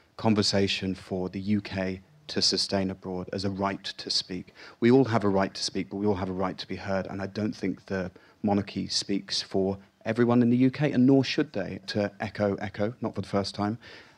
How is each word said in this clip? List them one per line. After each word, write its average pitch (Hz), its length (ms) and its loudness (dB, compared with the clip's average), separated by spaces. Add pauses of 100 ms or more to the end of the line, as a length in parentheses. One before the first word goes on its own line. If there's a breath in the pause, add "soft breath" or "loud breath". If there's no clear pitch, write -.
(160 soft breath)
conversation 101 800 2
for 92 340 -6
the 98 120 -8
U 101 200 0
K 95 400 -6 (260)
to - 140 -4
sustain 95 500 0
abroad 92 420 -8
as 98 120 -6
a 101 60 -2
right 98 340 -4
to - 240 -10
speak. - 460 -6 (260 loud breath)
We 117 100 8
all 131 140 8
have 107 200 0
a 101 40 4
right 95 240 2
to - 100 -8
speak, - 280 -4
but 98 60 -8
we 101 100 -2
all 104 80 4
have 92 160 -4
a - 20 -4
right 92 240 -4
to - 100 -12
be 95 100 -8
heard, 92 300 -2
and 98 140 -8
I 98 60 -6
don't 104 280 -4
think - 320 -6
the 92 240 -4 (320 soft breath)
monarchy 101 460 0
speaks - 540 -4
for 98 340 0 (300 soft breath)
everyone 120 340 4
in 120 100 6
the 123 60 4
U 127 140 6
K, 143 220 0
and 127 140 4
nor 135 180 6
should - 280 -2
they. 92 360 -6
To 101 220 0 (100)
echo, 104 360 0
echo, 104 440 -4
not 104 140 -4
for 104 60 -6
the 92 80 -6
first 98 260 -2
time, 104 220 -2 (420 loud breath)